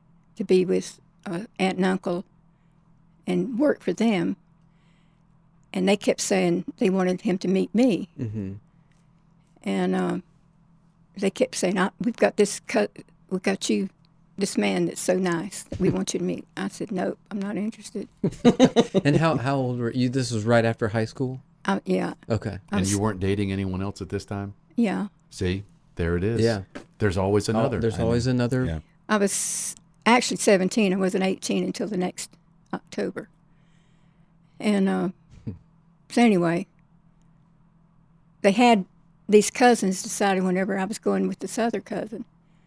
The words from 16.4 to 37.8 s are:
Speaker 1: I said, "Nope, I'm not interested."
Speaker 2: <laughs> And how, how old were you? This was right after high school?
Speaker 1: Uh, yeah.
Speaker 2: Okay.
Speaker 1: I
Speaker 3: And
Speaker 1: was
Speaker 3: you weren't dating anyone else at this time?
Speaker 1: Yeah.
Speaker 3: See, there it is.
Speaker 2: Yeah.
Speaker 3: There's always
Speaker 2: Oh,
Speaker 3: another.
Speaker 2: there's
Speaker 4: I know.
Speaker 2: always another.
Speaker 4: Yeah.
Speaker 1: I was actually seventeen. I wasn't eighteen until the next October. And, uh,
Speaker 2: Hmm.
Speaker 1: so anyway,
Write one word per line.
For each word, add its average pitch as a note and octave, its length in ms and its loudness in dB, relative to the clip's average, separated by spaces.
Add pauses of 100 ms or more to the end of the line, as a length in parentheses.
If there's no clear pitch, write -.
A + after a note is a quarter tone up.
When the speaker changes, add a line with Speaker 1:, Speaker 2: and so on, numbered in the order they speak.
Speaker 1:
I G3 120 -6
said, - 220 -10
"Nope, F#3+ 280 -4 (120)
I'm G#3 80 -8
not G3 200 -6
interested." G#3 500 -10 (140)
Speaker 2:
<laughs> - 840 4
And C#3+ 140 4
how, D#3+ 180 2
how C3+ 200 0
old B2 220 -2
were A#2 140 -2
you? B2+ 160 0
This B2 220 -2
was A2 140 -2
right A#2 200 4
after A2+ 240 0
high A2 160 0
school? C3 380 -6 (240)
Speaker 1:
Uh, G3 180 0
yeah. F#3 300 -2 (160)
Speaker 2:
Okay. G2 280 -2 (120)
Speaker 1:
I G2+ 60 -2
Speaker 3:
And G2+ 40 2
Speaker 1:
was F#2+ 120 0
Speaker 3:
you G2+ 60 0
weren't G2+ 220 -2
dating G2 320 0
anyone F#2+ 300 -4
else G2+ 180 -8
at F2+ 80 -10
this G2 160 -6
time? G2+ 300 -10 (200)
Speaker 1:
Yeah. G3 340 -2 (200)
Speaker 3:
See, F#2+ 360 -4 (320)
there E2+ 200 0
it F2 80 -2
is. A2+ 160 0
Speaker 2:
Yeah. A2+ 220 2 (360)
Speaker 3:
There's G2 200 0
always G2 300 2
Speaker 2:
Oh, A2+ 100 -2
Speaker 3:
another. A#2 200 0
Speaker 2:
there's A2+ 180 0
Speaker 4:
I - 20 -4
know. A#2 80 0
Speaker 2:
always A#2 200 2
another. B2+ 380 0
Speaker 4:
Yeah. D#2+ 140 -4 (300)
Speaker 1:
I G#3+ 100 2
was - 560 -2 (320)
actually A#3 320 4
seventeen. F#3+ 560 2
I - 20 0
wasn't F#3+ 280 0
eighteen F#3+ 380 -2
until F#3 260 -4
the G3+ 100 -4
next - 320 -6 (420)
October. - 560 -8 (1300)
And, G3+ 300 2
uh, F#3 200 0 (360)
Speaker 2:
Hmm. - 60 -8 (580)
Speaker 1:
so A#3+ 140 2
anyway, F3+ 440 2 (1700)